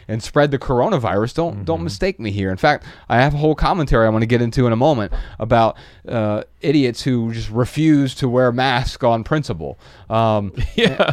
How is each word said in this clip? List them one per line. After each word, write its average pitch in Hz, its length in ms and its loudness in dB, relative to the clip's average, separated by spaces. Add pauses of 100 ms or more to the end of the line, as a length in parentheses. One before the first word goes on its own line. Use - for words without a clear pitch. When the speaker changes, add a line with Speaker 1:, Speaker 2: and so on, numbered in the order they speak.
Speaker 1:
and 110 140 -6
spread 147 300 2
the 135 80 -2
coronavirus. 120 760 0
Don't, 160 300 -4
don't 165 120 -2
Speaker 2:
Mm-hmm. 165 80 -8
Speaker 1:
mistake 190 340 -4
me 110 100 -6
here. 98 220 -2
In 95 60 -4
fact, - 280 0 (240)
I 117 100 4
have 143 140 4
a 147 40 -4
whole 151 180 2
commentary 139 500 2
I 110 40 4
wanna 110 180 0
get 120 160 2
into 120 240 0
in 117 60 2
a - 40 2
moment 123 340 2 (280)
about, 113 360 2 (320)
uh, 107 360 -2 (180)
idiots 135 400 0
who 117 320 -2
just 110 160 -6
refuse 139 640 2
to 131 140 -2
wear 123 220 2
masks 127 520 -2
on 117 200 2
principle. 90 540 -4 (320)
Um, 110 440 0 (100)
Speaker 2:
<laughs> - 120 -6
Yeah. 185 380 2